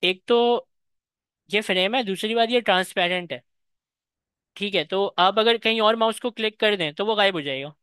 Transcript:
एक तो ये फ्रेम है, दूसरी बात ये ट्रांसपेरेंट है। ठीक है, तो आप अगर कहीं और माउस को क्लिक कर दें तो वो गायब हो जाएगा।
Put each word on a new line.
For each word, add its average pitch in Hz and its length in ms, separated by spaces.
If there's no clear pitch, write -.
एक 185 260
तो 240 400
ये 202 120
फ्रेम 190 320
है, 262 100
दूसरी 208 320
बात 226 140
ये 247 120
ट्रांसपेरेंट 180 720
है। - 100
ठीक 196 180
है, 165 120
तो 196 200
आप 190 200
अगर 226 200
कहीं 226 220
और 220 160
माउस 226 240
को 247 120
क्लिक 220 280
कर 208 160
दें 160 180
तो 196 120
वो 220 100
गायब 196 200
हो 160 60
जाएगा। 139 400